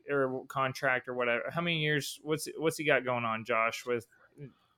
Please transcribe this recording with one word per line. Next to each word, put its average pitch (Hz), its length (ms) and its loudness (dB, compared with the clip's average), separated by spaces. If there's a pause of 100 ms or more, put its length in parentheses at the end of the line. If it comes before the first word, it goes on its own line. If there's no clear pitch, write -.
or 131 380 0
contract 131 640 0
or 127 40 -4
whatever. 120 380 2
How 160 80 -2
many 170 200 0
years? 151 440 0
What's, 151 240 -2 (100)
what's 160 200 0
he 156 80 -4
got 135 180 6
going 123 220 0
on, 113 180 -2
Josh? 113 420 2
With, 120 220 -2 (720)